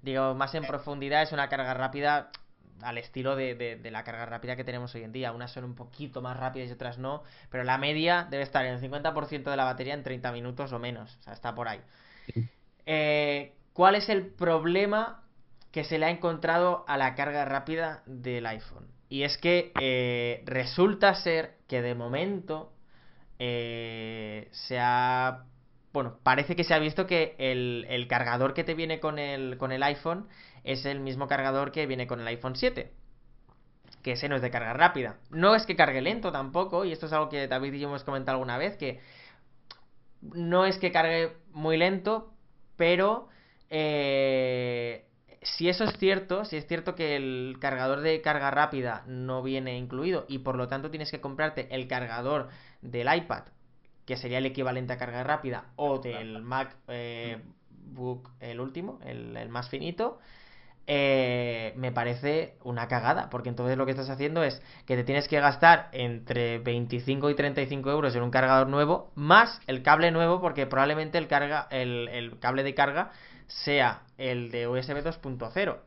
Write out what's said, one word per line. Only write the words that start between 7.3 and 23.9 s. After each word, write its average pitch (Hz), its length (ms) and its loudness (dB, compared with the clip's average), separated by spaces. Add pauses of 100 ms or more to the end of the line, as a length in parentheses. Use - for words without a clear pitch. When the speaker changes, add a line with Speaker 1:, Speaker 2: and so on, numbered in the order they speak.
Speaker 1:
pero 127 160 -4
la 127 140 2
media 160 520 2
debe 139 120 -2
estar 135 240 0
en 127 80 -4
el 123 60 -6
cincuenta 143 340 -4
por 151 100 -2
ciento 143 260 -6
de 139 60 0
la 135 80 2
batería 131 300 -2
en 143 80 -8
treinta 127 300 -6
minutos 127 420 -8
o 120 40 -6
menos, 117 420 -10
o - 20 -20
sea, - 100 -18
está 113 220 -8
por 117 140 -6
ahí. 104 120 -8 (460)
Speaker 2:
Sí. 117 220 -4 (380)
Speaker 1:
Eh, 151 680 0 (180)
¿cuál 185 220 8
es 208 140 0
el 196 180 2
problema 185 960 2 (500)
que 151 120 -4
se 160 140 -2
le 156 80 2
ha - 40 4
encontrado 170 760 2
a 143 80 0
la 131 180 2
carga 143 300 -2
rápida 156 600 -4
del 123 400 -6
iPhone? - 400 -10 (220)
Y 139 140 -4
es 143 160 -2
que, 175 420 2
eh, 123 680 0
resulta 180 680 4
ser 165 420 -2 (120)
que 127 140 -2
de 120 120 -2
momento, 160 760 -4 (680)
eh, 113 1120 -6